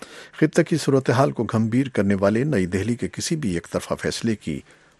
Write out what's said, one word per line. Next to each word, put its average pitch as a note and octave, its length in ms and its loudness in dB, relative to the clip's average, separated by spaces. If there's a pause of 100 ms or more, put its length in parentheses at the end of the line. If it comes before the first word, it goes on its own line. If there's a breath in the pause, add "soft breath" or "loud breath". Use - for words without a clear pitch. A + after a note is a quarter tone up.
(320 loud breath)
خطے D#3+ 320 2
کی D#3+ 120 -2
صورتحال C#3 560 2
کو A#2+ 120 -2
گمبھیر A2+ 440 0
کرنے G2+ 260 2
والے G#2 300 2
نئی A2+ 220 2
دہلی G2 300 -2
کے - 160 -4
کسی - 240 -4
بھی E2+ 200 -2
یک E2 140 -6
طرفہ - 240 -4
فیصلے G2+ 420 -2
کی C#2+ 240 -6 (400 soft breath)